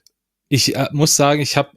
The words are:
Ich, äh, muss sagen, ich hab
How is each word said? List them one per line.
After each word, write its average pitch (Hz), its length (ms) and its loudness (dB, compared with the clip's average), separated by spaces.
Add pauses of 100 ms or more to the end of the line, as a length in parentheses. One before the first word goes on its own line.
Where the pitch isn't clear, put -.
(500)
Ich, 131 260 0
äh, 139 160 -2
muss 147 240 0
sagen, 147 240 2
ich - 160 -4
hab 143 200 -2